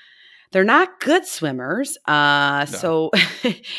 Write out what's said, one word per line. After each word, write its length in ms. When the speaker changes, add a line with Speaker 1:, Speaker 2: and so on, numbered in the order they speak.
Speaker 1:
they're 120
not 360
good 280
swimmers. 680
Uh, 640
Speaker 2:
No. 60
Speaker 1:
so 340
<laughs> 100